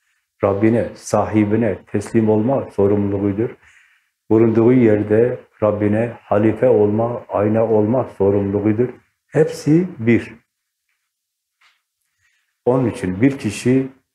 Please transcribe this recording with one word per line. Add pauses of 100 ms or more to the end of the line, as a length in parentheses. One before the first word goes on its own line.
(440)
Rabbine,
sahibine
teslim
olma
sorumluluğudur. (760)
Bulunduğu
yerde (220)
Rabbine
halife
olma,
ayna
olma
sorumluluğudur. (380)
Hepsi (100)
bir. (2250)
Onun
için
bir
kişi, (260)